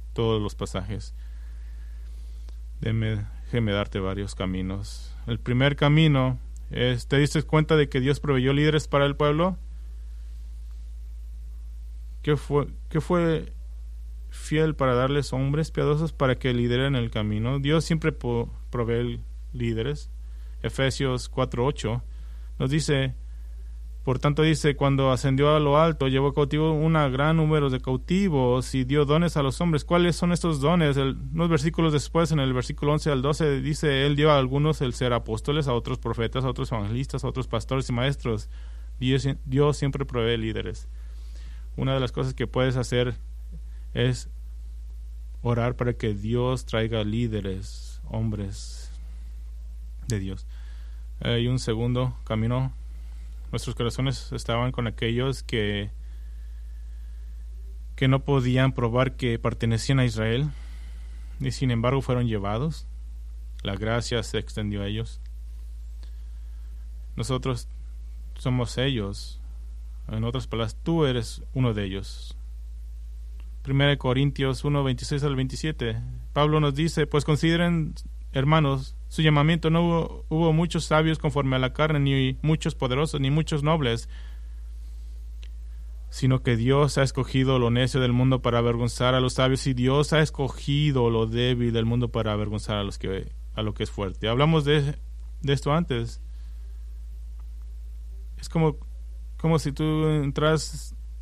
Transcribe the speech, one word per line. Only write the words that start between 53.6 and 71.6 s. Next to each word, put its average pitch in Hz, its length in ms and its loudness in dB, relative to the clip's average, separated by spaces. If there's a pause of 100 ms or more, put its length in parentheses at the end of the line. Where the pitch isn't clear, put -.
corazones 123 560 -2
estaban 120 400 0
con 117 160 -2
aquellos 120 560 -2
que, 104 480 -2 (2000)
que 135 140 2
no 135 160 4
podían 131 480 4
probar 123 420 2
que 117 240 0
pertenecían 117 600 2
a 127 40 6
Israel, 113 460 0 (880)
y 135 140 -2
sin 131 180 0
embargo 123 320 2
fueron 123 240 2
llevados. 110 640 -2 (720)
La 98 140 -2
gracia 113 480 0
se - 140 -4
extendió 104 440 -4
a 101 60 -2
ellos. 110 320 -6 (1900)
Nosotros 127 540 -2 (720)
somos 123 380 0
ellos. 123 640 -2 (680)
En 110 160 -2
otras 120 240 -2
palabras, 110 340 -2
tú 165 220 2
eres 123 380 0 (120)
uno 123 200 4